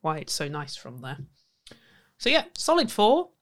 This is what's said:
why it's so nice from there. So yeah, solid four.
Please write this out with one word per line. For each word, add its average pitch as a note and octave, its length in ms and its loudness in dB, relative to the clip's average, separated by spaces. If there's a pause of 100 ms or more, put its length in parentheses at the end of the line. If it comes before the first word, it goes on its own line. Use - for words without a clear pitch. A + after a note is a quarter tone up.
why D#3 160 -4
it's - 160 -10
so D3 160 -6
nice D3 260 -10
from B2 240 -16
there. C3 200 -12 (960)
So - 120 0
yeah, D4 160 4 (120)
solid E4 340 2
four. B3+ 400 4 (100)